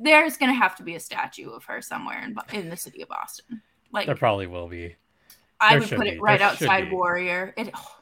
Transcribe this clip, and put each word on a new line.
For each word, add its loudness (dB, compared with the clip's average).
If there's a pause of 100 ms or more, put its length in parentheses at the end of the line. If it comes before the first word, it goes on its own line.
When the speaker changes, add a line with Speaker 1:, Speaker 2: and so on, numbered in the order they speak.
Speaker 1:
there's 6
gonna 2
have 2
to -20
be -10
a -12
statue -10
of -16
her -10
somewhere -10
in -10
Bo-, -10 (100)
in -8
the -10
city -14
of -14
Boston. -12 (300)
Like, -4
Speaker 2:
There 0
probably 2
will -8
be. -12 (640)
Speaker 1:
I 8
Speaker 2:
There 8
Speaker 1:
would -2
Speaker 2:
should -2
Speaker 1:
put 0
Speaker 2:
be. -2
Speaker 1:
it -10
right 4
Speaker 2:
There 6
should 0
Speaker 1:
outside 2
Speaker 2:
be. -2
Speaker 1:
Warrior. -2
It, -6 (300)